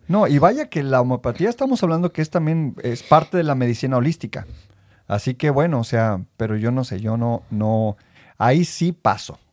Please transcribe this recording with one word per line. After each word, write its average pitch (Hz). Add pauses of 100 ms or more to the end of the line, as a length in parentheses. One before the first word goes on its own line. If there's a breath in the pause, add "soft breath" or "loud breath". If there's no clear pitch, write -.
No, 196
y 143
vaya 226
que 151
la 131
homeopatía 127
estamos 262
hablando 170
que 156
es 156
también, 160
es 120
parte 151
de 175
la 151
medicina 127
holística. - (600 soft breath)
Así 104
que 151
bueno, 143
o 117
sea, 110 (140)
pero 107
yo 110
no 127
sé, 98
yo 110
no, 117
no, 107 (400 soft breath)
ahí 135
sí 170
paso. - (140)